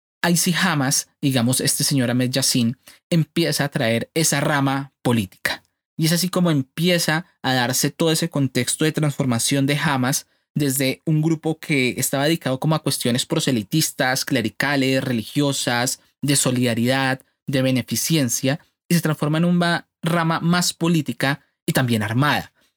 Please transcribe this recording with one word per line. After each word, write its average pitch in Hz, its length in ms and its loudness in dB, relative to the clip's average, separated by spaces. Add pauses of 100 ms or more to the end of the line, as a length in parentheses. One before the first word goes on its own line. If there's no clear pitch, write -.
(220)
ahí 175 160 2
sí 180 200 0
Hamas, 147 500 0 (120)
digamos, 131 400 0
este - 240 -2
señor 131 260 0
Ahmed 123 200 0
Yassin, 127 480 0 (320)
empieza 151 540 0
a 143 40 -4
traer 117 460 -2
esa 156 260 0
rama 139 520 -2 (100)
política. - 600 -2 (340)
Y 160 100 0
es 156 60 4
así 175 180 -2
como 180 200 2
empieza 160 760 0 (160)
a 131 100 -2
darse 131 380 0
todo 165 200 0
ese 165 200 -2
contexto 135 560 0
de 156 60 2
transformación 139 720 0
de 143 100 2
Hamas 143 500 -2 (280)
desde 135 500 -2
un 156 160 0
grupo 160 400 -2
que 127 380 0
estaba 135 260 -2
dedicado 147 340 -2
como 156 160 0
a 151 80 -2
cuestiones 127 440 -2
proselitistas, 135 1000 -2
clericales, 131 800 0
religiosas, 127 960 -2 (220)
de 139 120 0
solidaridad, 127 840 0 (260)
de 135 140 0
beneficencia, 131 1000 0 (300)
y 175 60 2
se 165 80 2
transforma 151 340 0
en 165 80 2
una 175 420 0 (160)
rama 165 380 0
más 180 320 0
política 151 720 0 (240)
y - 80 0
también 117 280 2
armada. 113 520 0 (220)